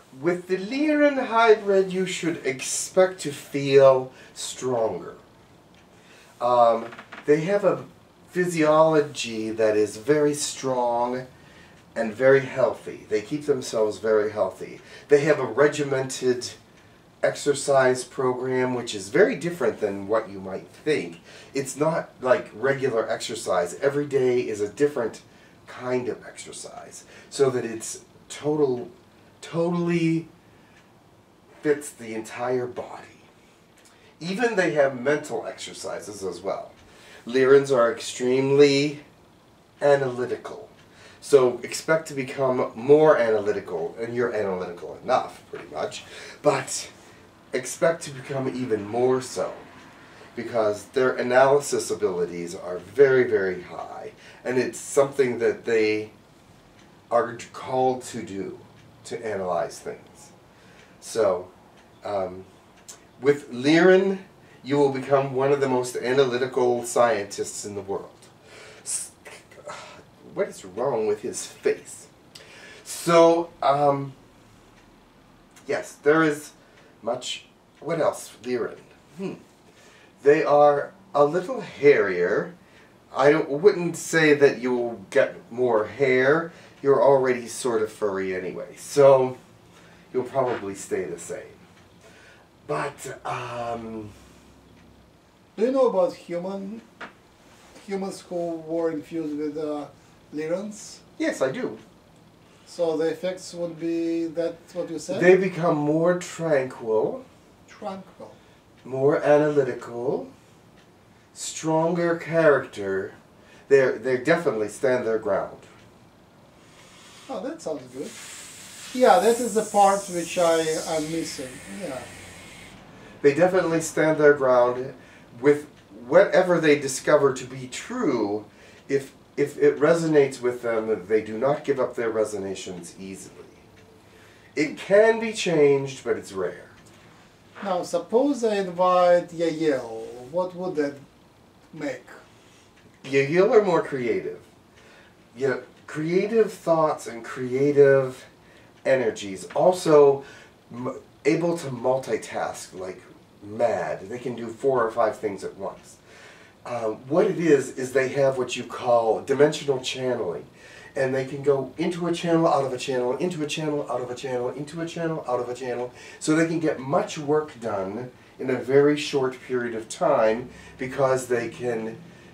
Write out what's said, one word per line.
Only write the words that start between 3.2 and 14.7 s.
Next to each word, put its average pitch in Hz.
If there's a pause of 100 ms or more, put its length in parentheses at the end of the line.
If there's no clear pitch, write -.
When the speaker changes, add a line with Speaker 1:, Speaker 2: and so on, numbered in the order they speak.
Speaker 1:
to 143
feel 135 (220)
stronger. 113 (1300)
Um, 120 (380)
they 151
have 196
a 143 (440)
physiology 151
that 107
is 107
very 147
strong 123 (680)
and 110
very 135
healthy. -
They 104
keep 147
themselves 117
very 107
healthy. - (260)